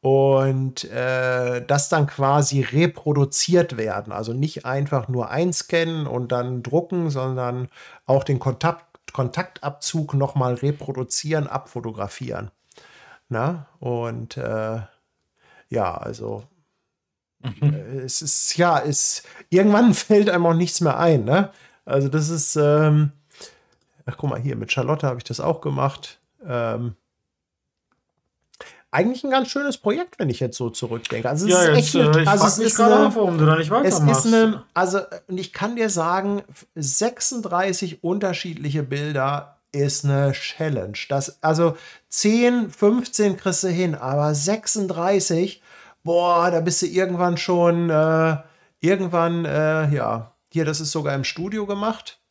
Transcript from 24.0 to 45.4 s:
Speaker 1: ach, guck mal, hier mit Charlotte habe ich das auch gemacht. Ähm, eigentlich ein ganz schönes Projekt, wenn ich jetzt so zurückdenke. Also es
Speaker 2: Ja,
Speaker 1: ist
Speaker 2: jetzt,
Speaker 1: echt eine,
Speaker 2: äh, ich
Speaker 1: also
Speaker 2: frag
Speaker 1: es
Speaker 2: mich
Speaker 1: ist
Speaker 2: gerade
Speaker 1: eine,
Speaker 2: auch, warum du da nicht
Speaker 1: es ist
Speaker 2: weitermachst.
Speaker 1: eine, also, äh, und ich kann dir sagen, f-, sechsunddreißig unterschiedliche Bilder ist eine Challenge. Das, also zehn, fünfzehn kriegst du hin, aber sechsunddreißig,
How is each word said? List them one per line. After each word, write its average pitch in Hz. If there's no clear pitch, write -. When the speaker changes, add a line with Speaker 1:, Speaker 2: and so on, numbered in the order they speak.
Speaker 1:
ach, -
guck 143
mal, 120
hier 127
mit 107
Charlotte 143
habe 127
ich 117
das -
auch 156
gemacht. 139
Ähm, 117
eigentlich 233
ein 277
ganz 262
schönes 285
Projekt, 302
wenn 151
ich 117
jetzt 127
so 117
zurückdenke. 113
Also 151
es 180
Speaker 2:
Ja, 180
Speaker 1:
ist 170
Speaker 2:
jetzt, 151
Speaker 1:
echt 151
eine, 156
Speaker 2:
äh, 160
ich 156
Speaker 1:
also 202
Speaker 2:
frag 196
Speaker 1:
es -
Speaker 2:
mich 226
Speaker 1:
ist -
Speaker 2:
gerade 226
Speaker 1:
eine, 214
Speaker 2:
auch, 208
warum 180
du 156
da 156
nicht 160
Speaker 1:
es 269
ist 170
Speaker 2:
weitermachst. -
Speaker 1:
eine, 220
also, 185
äh, 185
und 185
ich 185
kann 226
dir 220
sagen, 196
f-, -
sechsunddreißig 185
unterschiedliche 165
Bilder 143
ist 143
eine 139
Challenge. 113
Das, 139
also 160
zehn, 233
fünfzehn 208
kriegst 190
du 185
hin, 175
aber 143
sechsunddreißig, 185